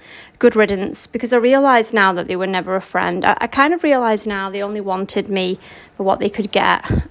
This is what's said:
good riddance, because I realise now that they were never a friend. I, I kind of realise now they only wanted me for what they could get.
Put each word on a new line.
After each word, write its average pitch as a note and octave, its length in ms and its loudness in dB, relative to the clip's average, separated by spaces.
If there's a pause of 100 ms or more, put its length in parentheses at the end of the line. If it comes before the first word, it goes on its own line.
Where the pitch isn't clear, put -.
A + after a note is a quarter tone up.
(400)
good A#3+ 160 4
riddance, G3+ 500 0
because A#3+ 260 -6
I B3 40 6
realise B3 560 4
now G3 220 4
that F3 120 -6
they F3+ 80 -6
were F#3 140 -2
never F#3 260 -4
a F#3+ 80 -2
friend. F3+ 420 -2
I, - 180 2
I A#3 40 -2
kind C#4 260 2
of E4+ 120 -2
realise A#3+ 420 2
now G3 240 -6
they G3 100 -8
only G#3 200 -6
wanted F#3+ 480 -4
me F#3+ 320 -2 (360)
for G#3 60 -6
what F#3+ 160 0
they G#3 100 -2
could G#3 220 -6
get. F#3 400 0 (200)